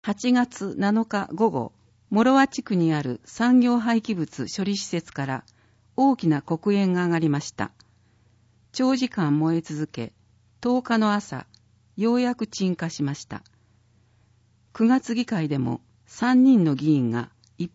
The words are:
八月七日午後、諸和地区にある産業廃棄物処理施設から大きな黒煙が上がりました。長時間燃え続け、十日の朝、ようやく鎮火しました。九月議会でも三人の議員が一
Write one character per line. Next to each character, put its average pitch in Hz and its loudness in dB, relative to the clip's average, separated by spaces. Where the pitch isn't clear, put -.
八 214 -2
月 240 -2
七 214 2
日 202 -6
午 208 0
後、 127 -6
諸 240 4
和 269 4
地 - -10
区 208 -4
に 165 2
あ 151 -2
る 123 -6
産 247 2
業 240 2
廃 226 0
棄 220 -6
物 147 -6
処 196 -4
理 202 -2
施 - -10
設 - -6
か 139 -6
ら 131 -6
大 262 4
き 170 -2
な 147 0
黒 165 -4
煙 202 0
が 180 0
上 170 0
が 165 0
り 160 0
ま 143 0
し - -14
た。 - -8
長 262 0
時 254 -2
間 151 0
燃 160 0
え 165 0
続 151 -8
け、 - -12
十 247 0
日 233 0
の 214 2
朝、 139 -8
よ 226 0
う 247 2
や 247 -2
く 220 -6
鎮 185 -4
火 165 -6
し - -8
ま 139 -2
し - -14
た。 - -14
九 226 0
月 247 0
議 240 -2
会 165 -2
で 143 -2
も 123 -4
三 254 2
人 254 6
の 147 4
議 143 0
員 127 2
が 120 -4
一 175 -6